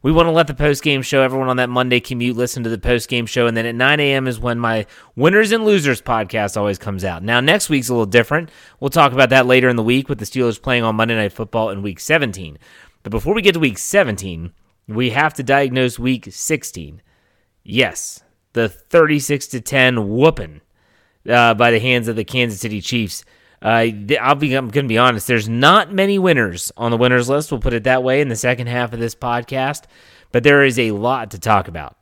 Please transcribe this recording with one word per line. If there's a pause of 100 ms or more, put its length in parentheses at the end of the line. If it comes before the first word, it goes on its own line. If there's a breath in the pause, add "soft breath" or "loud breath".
We
want
to
let
the
post-game
show,
everyone
on
that
Monday
commute,
listen
to
the
post-game
show,
and
then
at
nine
A
M
is
when
my (300 loud breath)
Winners
and
Losers
podcast
always
comes
out.
Now,
next
week's
a
little
different. (300 soft breath)
We'll
talk
about
that
later
in
the
week
with
the
Steelers
playing
on
Monday
Night
Football
in
Week
seventeen. (440 soft breath)
But
before
we
get
to
Week
seventeen, (340)
we
have
to
diagnose
Week
sixteen. (640)
Yes, (300)
the
thirty-six
to
ten
whooping, (680)
uh,
by
the
hands
of
the
Kansas
City
Chiefs. (360 soft breath)
Uh,
th-,
I'll
be,
I'm
gonna
be
honest,
there's
not
many
winners
on
the
winners
list,
we'll
put
it
that
way,
in
the
second
half
of
this
podcast, (480 soft breath)
but
there
is
a
lot
to
talk
about.